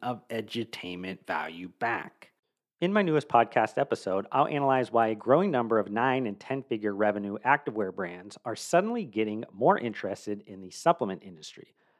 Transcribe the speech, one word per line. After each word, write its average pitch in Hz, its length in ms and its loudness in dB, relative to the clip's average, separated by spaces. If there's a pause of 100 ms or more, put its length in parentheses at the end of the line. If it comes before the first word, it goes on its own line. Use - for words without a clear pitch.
of 120 260 -8
edutainment 95 1000 -8
value 85 440 -6 (100)
back. - 520 -6 (500)
In 175 100 0
my 208 120 4
newest 151 260 2
podcast 117 480 4
episode, 101 560 -2
I'll 135 140 4
analyze 135 440 2
why 117 160 4
a 110 80 0
growing 147 340 4
number 117 300 2
of 98 100 -2
nine 127 380 0
and 101 100 -6
ten-figure 113 560 -4
revenue 104 520 0
activewear 110 500 0
brands 90 480 -8
are 113 140 -6
suddenly 214 480 0
getting 110 480 -2
more 147 240 4
interested 104 680 -6
in 95 140 -16
the 92 120 -16
supplement 113 520 0
industry. - 500 -18 (260)